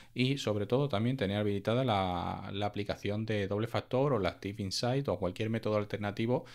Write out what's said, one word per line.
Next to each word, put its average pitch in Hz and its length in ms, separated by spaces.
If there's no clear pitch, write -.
y 131 240
sobre 104 300
todo 139 200
también 120 280
tener 101 220
habilitada 107 440
la, 92 680
la 101 140
aplicación 104 600
de 104 220
doble 104 180
factor 131 460
o 113 80
la 113 80
Active 98 340
Insight 123 460
o 90 100
cualquier 95 320
método 107 280
alternativo 104 640